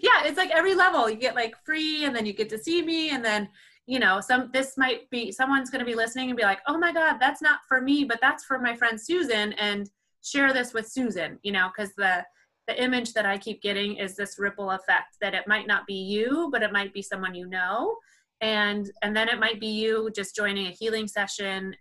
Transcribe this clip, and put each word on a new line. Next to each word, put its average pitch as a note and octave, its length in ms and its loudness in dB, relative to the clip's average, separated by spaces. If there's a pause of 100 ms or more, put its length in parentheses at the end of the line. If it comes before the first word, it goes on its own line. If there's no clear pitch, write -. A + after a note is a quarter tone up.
Yeah. F#4+ 240 8
It's D4 120 -2
like F#4 140 2
every F4+ 240 4
level E4 340 6
you A3 60 -2
get, A#3+ 180 0
like, A#3 220 -2 (100)
free, D#4 400 -2
and B3 100 0
then A3 120 -2
you G3+ 60 -2
get G#3+ 160 -4
to A3 100 -6
see E4+ 240 0
me. D#4+ 260 -2
And B3+ 140 -2
then, G#3 260 0 (360)
you B3 140 -2
know, G3 200 4
some, B3+ 320 2
this C4 260 0
might B3+ 320 0
be, A#3+ 220 -6
someone's C4 380 0
gonna B3 160 -4
be A#3 100 -2
listening A#3 340 -2
and B3 80 -4
be A#3 60 0
like, G3 240 2
"Oh D4+ 100 0
my E4+ 140 2
God, D#4+ 280 2
that's C#4+ 220 2
not D4+ 260 4
for C4 140 2
me, C#4 220 2
but A3+ 180 -2
that's C#4 220 2
for C4 160 -2
my A#3+ 160 0
friend A3+ 260 0
Susan, A#3+ 520 0
and G3+ 360 -2 (340)
share C#4 300 2
this B3 200 -2
with A3 140 -4
Susan," G3 540 -4
you G3+ 100 -4
know, F#3 240 2
'cause G3+ 220 -6
the, F#3 260 2 (440)
the - 120 -4
image B3 340 0
that G#3+ 120 0
I G3+ 140 0
keep G#3 240 -10
getting G3+ 320 -2
is F#3+ 200 -8
this G3+ 220 -8
ripple G3 340 -4
effect F#3 500 0
that G3 120 -2
it F#3 140 -2
might G#3 180 0
not G3+ 220 0
be G3 80 -6
you, A3 560 0
but A#3 100 0
it G#3 100 0
might G3+ 220 -2
be G3+ 80 -8
someone F#3 320 -6
you F3+ 140 -10
know. G3+ 500 -2 (440)
And, G#3 500 0 (100)
and G#3+ 160 0
then A3+ 100 2
it A#3+ 120 0
might A3 200 0
be A3 80 -6
you A3 480 0
just G3 200 -8
joining G3+ 320 -2
a F3+ 40 -10
healing A3 360 -4
session G3 720 -6